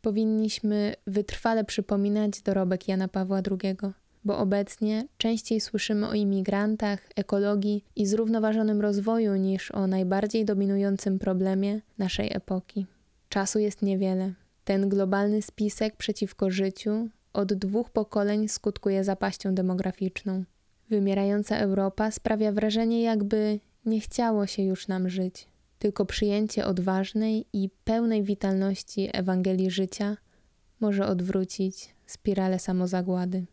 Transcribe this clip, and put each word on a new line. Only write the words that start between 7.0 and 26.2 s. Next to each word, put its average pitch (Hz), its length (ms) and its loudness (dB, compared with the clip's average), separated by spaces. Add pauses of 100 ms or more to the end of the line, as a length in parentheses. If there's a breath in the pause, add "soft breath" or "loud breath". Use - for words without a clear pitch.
ekologii 202 720 0 (100)
i 208 100 0
zrównoważonym 214 760 2
rozwoju 208 540 2
niż 190 360 0
o 196 160 0
najbardziej 190 580 2
dominującym 196 760 0
problemie 190 600 0 (160)
naszej 202 380 -2
epoki. 190 500 -4 (440)
Czasu 196 300 0
jest 208 220 0
niewiele. 190 520 0 (360)
Ten 196 200 2
globalny 196 520 2
spisek 214 540 -4
przeciwko - 540 -2
życiu 196 600 -2 (240)
od 202 200 0
dwóch 196 360 -2
pokoleń 208 580 0
skutkuje 196 560 -2
zapaścią 196 520 -2
demograficzną. 185 880 -2 (460)
Wymierająca 202 680 2
Europa 196 540 0
sprawia 214 400 0
wrażenie, 226 500 2
jakby 214 580 2 (260)
nie 220 140 2
chciało 214 480 0
się 196 160 -2
już 190 240 -2
nam 185 220 0
żyć. 185 380 -4 (320)
Tylko 202 260 0
przyjęcie 208 600 0